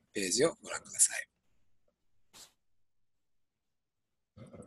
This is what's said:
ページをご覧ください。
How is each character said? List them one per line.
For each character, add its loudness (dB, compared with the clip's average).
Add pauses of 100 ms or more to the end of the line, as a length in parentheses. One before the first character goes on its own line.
(120)
ペ 0
ー 0
ジ 6
を 2
ご -14
覧 -6
く -16
だ -6
さ 4
い。 -6 (3500)